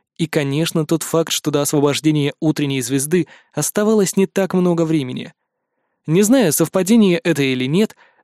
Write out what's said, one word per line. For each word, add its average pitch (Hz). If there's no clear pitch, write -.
и, 165
конечно, 151
тот 156
факт, 160
что -
до 143
освобождения 143
утренней 147
звезды 139
оставалось 208
не 196
так 190
много 180
времени. 147
Не 165
знаю, 214
совпадение 190
это 147
или 127
нет, 185